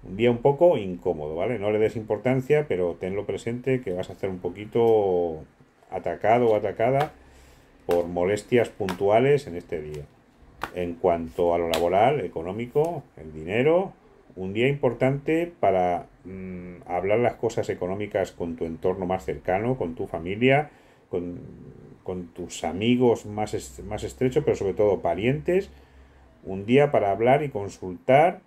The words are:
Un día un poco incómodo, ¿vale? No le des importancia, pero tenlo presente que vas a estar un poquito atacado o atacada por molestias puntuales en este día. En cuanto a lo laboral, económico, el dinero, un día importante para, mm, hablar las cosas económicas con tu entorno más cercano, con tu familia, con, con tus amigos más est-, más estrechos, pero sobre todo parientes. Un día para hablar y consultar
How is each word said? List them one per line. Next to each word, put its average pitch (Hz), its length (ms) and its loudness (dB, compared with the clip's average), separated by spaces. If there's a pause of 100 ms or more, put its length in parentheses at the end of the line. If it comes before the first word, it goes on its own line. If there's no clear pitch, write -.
Un 92 120 -12
día 113 140 4
un 117 80 0
poco 143 400 4
incómodo, 82 560 -4
¿vale? 104 240 -2
No 104 140 0
le 107 80 2
des 110 160 2
importancia, 127 720 0
pero 90 260 -2
tenlo 98 320 -6
presente 123 540 -4
que 98 120 -6
vas 90 160 -6
a 98 40 -14
estar 95 180 -6
un 92 80 -8
poquito 95 1040 2 (480)
atacado 104 600 2
o 107 40 4
atacada 113 580 0 (760)
por 85 200 2
molestias 101 640 2
puntuales 107 800 2
en 85 80 -10
este 85 260 -8
día. 76 220 -12 (680)
En 87 200 -4
cuanto 85 600 0
a 87 40 0
lo 85 100 -2
laboral, 92 520 2
económico, 117 840 -4 (140)
el 78 160 -16
dinero, 123 600 0 (440)
un 95 160 -6
día 117 160 2
importante 143 920 0
para, 90 460 2 (180)
mm, 90 600 -12
hablar 95 320 0
las 120 160 2
cosas 110 340 -4
económicas 98 640 -4
con 85 240 -8
tu 85 80 -6
entorno 90 420 -4
más 92 180 -2
cercano, 95 520 -2
con 87 180 -6
tu 98 120 -8
familia, 113 640 0 (400)
con, 87 300 -6 (600)
con 90 260 -8
tus - 360 -12
amigos 113 640 2
más 104 280 -6
est-, - 300 -10
más 104 180 -8
estrechos, 131 420 -2
pero 104 120 2
sobre 98 180 -2
todo 101 260 2
parientes. 143 680 0 (760)
Un 95 220 -8
día 143 240 6
para 104 200 2
hablar 120 320 4
y 143 80 -6
consultar 104 960 0